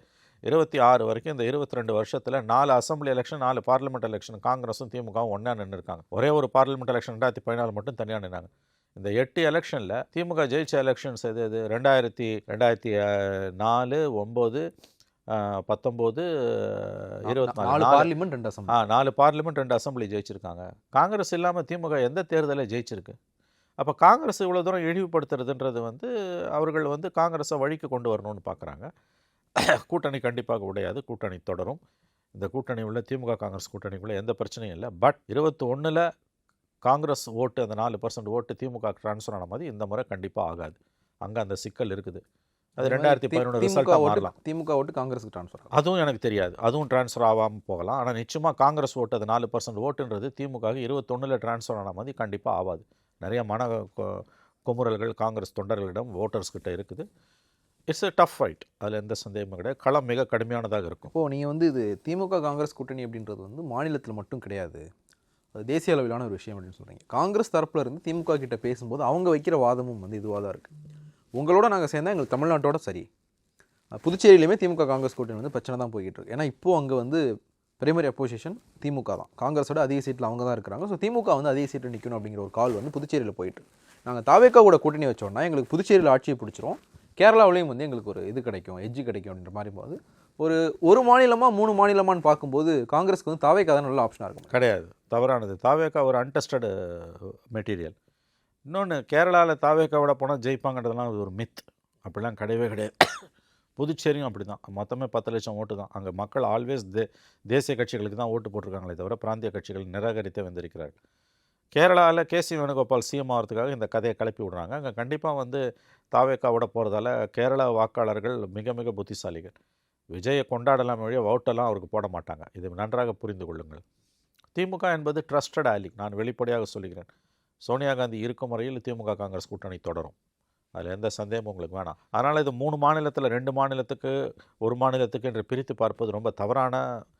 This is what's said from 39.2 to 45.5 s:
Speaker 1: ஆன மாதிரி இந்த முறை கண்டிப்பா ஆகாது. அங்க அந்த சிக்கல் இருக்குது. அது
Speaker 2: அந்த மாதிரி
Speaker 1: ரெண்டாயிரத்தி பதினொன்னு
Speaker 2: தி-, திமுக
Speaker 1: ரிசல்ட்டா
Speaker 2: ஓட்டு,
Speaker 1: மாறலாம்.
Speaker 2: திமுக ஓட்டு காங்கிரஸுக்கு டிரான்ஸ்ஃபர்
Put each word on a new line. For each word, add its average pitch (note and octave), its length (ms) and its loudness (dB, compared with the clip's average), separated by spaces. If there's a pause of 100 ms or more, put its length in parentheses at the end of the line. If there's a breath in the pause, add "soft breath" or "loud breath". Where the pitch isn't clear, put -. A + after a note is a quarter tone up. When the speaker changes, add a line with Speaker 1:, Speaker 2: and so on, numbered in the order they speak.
Speaker 1:
ஆன F#2 120 -8
மாதிரி B2 260 -10
இந்த G#2+ 140 -8
முறை G#2+ 180 -4
கண்டிப்பா F#2+ 460 -6
ஆகாது. E2 260 -10 (420)
அங்க A2 240 -8
அந்த G2+ 140 -6
சிக்கல் A2 340 -6
இருக்குது. F#2+ 320 -10 (560)
அது C3 100 0
Speaker 2:
அந்த - 20 0
மாதிரி B2 60 2
Speaker 1:
ரெண்டாயிரத்தி C#3 360 2
பதினொன்னு B2 280 0
Speaker 2:
தி-, A#2 80 4
திமுக - 20 0
Speaker 1:
ரிசல்ட்டா F3+ 260 4
Speaker 2:
ஓட்டு, D3 120 6
Speaker 1:
மாறலாம். G#2 280 0 (100)
Speaker 2:
திமுக D#3 260 -6
ஓட்டு C3+ 220 0
காங்கிரஸுக்கு B2 420 -6
டிரான்ஸ்ஃபர் F2+ 240 -14